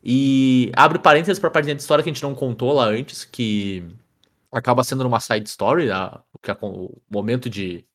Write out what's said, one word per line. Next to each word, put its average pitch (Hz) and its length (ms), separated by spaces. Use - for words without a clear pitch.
E 131 720
abre 156 240
parênteses 165 400
pra 165 100
página 151 260
de 139 60
história 151 220
que 165 60
a 147 40
gente 127 100
não 139 120
contou 127 380
lá 131 120
antes, 110 400
que 101 580
acaba 123 320
sendo 131 240
uma 117 120
side 107 280
story, 131 440
a, 92 280
o - 60
que - 120
é - 40
com, 104 140
o 95 400
momento 117 400
de 95 340